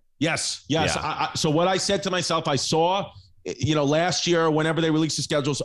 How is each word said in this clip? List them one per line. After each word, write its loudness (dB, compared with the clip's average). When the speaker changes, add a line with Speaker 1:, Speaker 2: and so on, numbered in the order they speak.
Speaker 1:
Yes, -4
yes. 0
Speaker 2:
Yeah. -4
Speaker 1:
I, -4
I, -4
so 0
what 2
I 2
said -2
to -4
myself, -2
I 2
saw, 0
you -2
know, 2
last 2
year, 4
whenever 2
they 2
released 0
the -2
schedules, 0